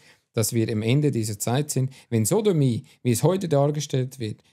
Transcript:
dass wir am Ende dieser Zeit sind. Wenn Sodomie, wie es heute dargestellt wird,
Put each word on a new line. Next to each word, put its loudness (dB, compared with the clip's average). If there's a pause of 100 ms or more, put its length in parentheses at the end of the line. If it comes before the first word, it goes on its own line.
(340)
dass 0
wir 0
am -2
Ende 2
dieser -4
Zeit -2
sind. -2 (180)
Wenn 2
Sodomie, 2 (180)
wie 2
es 0
heute 2
dargestellt 0
wird, -8 (120)